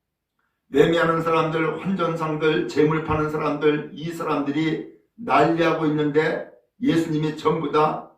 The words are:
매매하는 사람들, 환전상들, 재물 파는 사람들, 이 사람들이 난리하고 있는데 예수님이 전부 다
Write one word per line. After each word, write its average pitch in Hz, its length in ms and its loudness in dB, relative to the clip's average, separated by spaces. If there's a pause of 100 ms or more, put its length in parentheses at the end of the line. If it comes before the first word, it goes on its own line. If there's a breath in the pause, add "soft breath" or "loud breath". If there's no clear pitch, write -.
(680)
매매하는 165 540 2
사람들, 160 600 -2
환전상들, 160 840 -2
재물 151 360 2
파는 151 260 -2
사람들, 151 640 -2
이 165 180 -8
사람들이 151 840 -4 (200)
난리하고 156 720 2
있는데 151 600 0 (320)
예수님이 156 560 0
전부 151 360 0
다 151 460 0